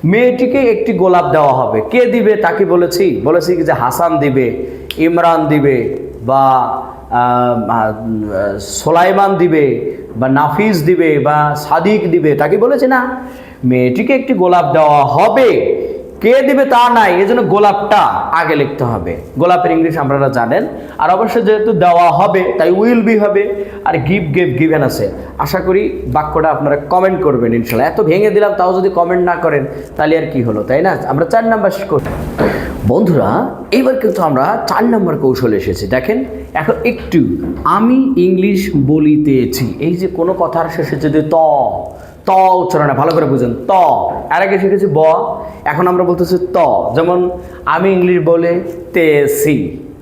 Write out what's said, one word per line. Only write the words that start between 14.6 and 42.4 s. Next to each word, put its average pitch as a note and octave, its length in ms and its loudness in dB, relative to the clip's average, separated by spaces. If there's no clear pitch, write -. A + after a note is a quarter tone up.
দেওয়া D3+ 320 4
হবে, G#3 760 2
কে B3+ 220 4
দিবে C4+ 220 2
তা A#3+ 300 4
নাই, F#3+ 280 4
এজন্য A#3 240 2
গোলাপটা G3+ 540 2
আগে D#3 160 0
লিখতে C#3 280 -2
হবে। F2+ 320 -4
গোলাপের F3 320 2
ইংলিশ E3 260 0
আপনারা C#3 320 0
জানেন। B2+ 380 0
আর D#3+ 120 0
অবশ্য G#3 360 0
যেহেতু G#3+ 260 2
দেওয়া F3 380 4
হবে, F#3 480 2
তাই E3 120 2
will A3 380 2
be A3+ 100 4
হবে, G3+ 460 -2
আর - 100 0
give, D#3+ 420 -2
gave, D3 260 0
given D#3 200 2
আছে। A#2 280 -2
আশা E3+ 220 -2
করি F#3+ 460 -2
বাক্যটা D3+ 420 -2
আপনারা C#3+ 280 0
কমেন্ট F#3 460 0
করবেন A#2+ 300 2
ইনশাআল্লাহ। A#2 400 0
এত - 80 -2
ভেঙে G3 300 2
দিলাম, G3+ 280 2
তাও F#3 220 2
যদি F#3+ 80 0
কমেন্ট F3+ 360 0
না F3 100 0
করেন, D3+ 300 0
তাহলে D#3 220 2
আর D#3+ 140 -2
কি C3+ 100 -2
হলো, G#2+ 200 -2
তাই C3 200 0
না? F3+ 140 0
আমরা C#3 180 0
চার A3+ 200 0
নাম্বার G#3+ 260 0
শেষ - 140 -8
করি। - 200 -2
বন্ধুরা, E3 600 0
এবার B3+ 220 2
কিন্তু A3+ 280 -2
আমরা D#3 440 0
চার - 180 0
নাম্বার G3 320 0
কৌশলে B2+ 400 0
এসেছি। F#2+ 300 -4
দেখেন, G#3+ 380 -2
এখন D#3 180 -2
একটু - 360 0
আমি A#3+ 520 2
ইংলিশ F#3 600 0
বলিতেছি, C#3+ 1040 0
এই E3 160 -2
যে F#3 100 -4
কোনো F3+ 320 -2
কথার E3 380 -2
শেষে D3 200 -4
যদি D3+ 240 0
ত, D#3 40 0
ত - 40 0
উচ্চারণে F3+ 640 2